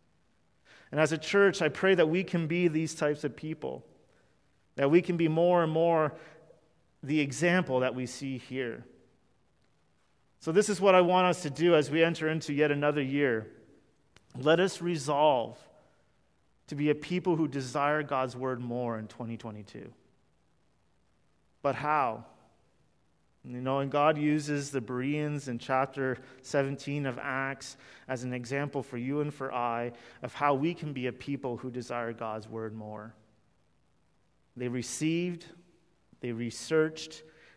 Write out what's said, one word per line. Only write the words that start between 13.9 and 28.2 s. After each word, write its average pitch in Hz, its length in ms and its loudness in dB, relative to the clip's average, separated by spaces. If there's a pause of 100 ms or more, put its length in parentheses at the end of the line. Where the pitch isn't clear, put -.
Let 151 240 4
us 185 220 0
resolve 147 760 2 (1080)
to 151 100 -10
be 147 140 2
a 147 60 2
people 175 400 0
who 156 120 2
desire 139 540 -2
God's 131 340 -2
word 127 240 -4
more 120 380 -4
in 110 100 -10
twenty 113 300 -10
twenty-two. 107 560 -14 (1700)
But 139 140 2
how? 135 500 0 (1200)
You 123 160 -10
know, 135 180 0
and 139 120 -2
God 147 260 4
uses 147 540 0
the 135 100 -2
Bereans 139 680 -4
in 120 100 -6
chapter 131 580 -2 (240)
seventeen 143 640 -2
of 127 140 -6
Acts 135 580 -8 (300)
as 127 160 -6